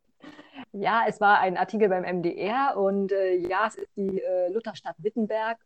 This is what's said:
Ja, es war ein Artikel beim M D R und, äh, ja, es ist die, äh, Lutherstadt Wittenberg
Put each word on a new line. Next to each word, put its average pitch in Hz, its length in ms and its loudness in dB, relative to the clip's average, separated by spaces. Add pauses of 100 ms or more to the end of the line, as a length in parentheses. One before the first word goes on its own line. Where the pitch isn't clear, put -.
(720)
Ja, 202 340 0
es 208 140 -4
war 208 180 8
ein 185 180 2
Artikel 202 320 2
beim 185 140 2
M 180 200 -2
D 170 140 0
R 254 400 0
und, 196 360 0
äh, 190 240 2
ja, 185 320 0
es - 80 -10
ist - 200 -14
die, 190 240 -2
äh, 180 320 -2
Lutherstadt 202 460 -6
Wittenberg 220 680 -4